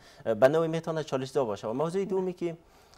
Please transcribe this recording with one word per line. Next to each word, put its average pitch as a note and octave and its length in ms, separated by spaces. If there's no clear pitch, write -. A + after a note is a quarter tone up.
اه، A2+ 80
به A2 140
نوعی D#3+ 200
می‌تونه D#3+ 360
چالش C3 260
زا C#3 160
باشه. G#2 220
و A2 60
موضوع E3+ 320
دومی F#3 280
که، E3+ 240